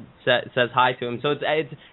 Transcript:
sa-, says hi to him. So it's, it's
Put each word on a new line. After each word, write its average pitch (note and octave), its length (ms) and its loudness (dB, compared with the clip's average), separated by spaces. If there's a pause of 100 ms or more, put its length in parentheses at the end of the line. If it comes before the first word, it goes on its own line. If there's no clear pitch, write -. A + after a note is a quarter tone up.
(240)
sa-, B2 180 2 (140)
says B2 180 2
hi B2+ 200 4
to B2 120 -6
him. A#2+ 160 -6
So D3 80 0
it's, C#3+ 160 -4
it's D3+ 280 -2 (180)